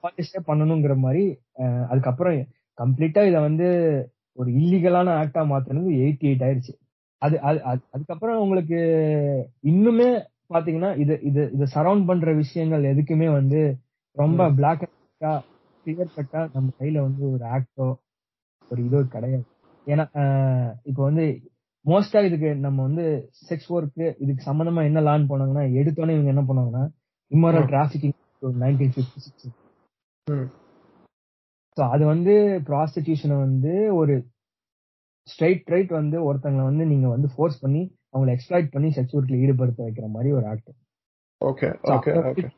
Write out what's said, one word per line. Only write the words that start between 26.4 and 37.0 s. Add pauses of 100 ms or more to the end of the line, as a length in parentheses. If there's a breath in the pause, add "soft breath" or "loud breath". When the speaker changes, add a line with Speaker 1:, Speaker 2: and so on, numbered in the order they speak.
Speaker 1:
பண்ணுவாங்கன்னா (440)
இம்மாரல்
Speaker 2:
ம்.
Speaker 1:
டிராஃபிக்கிங் (280)
நைன்டீன்
ஃபிஃப்டி
சிக்ஸ். (840)
Speaker 2:
ம். (1300)
Speaker 1:
So
அது
வந்து
ப்ராஸ்டிடியூஷனை
வந்து
ஒரு (1000)
ஸ்ட்ரெயிட்
ரைட்
வந்து
ஒருத்தங்களை
வந்து
நீங்க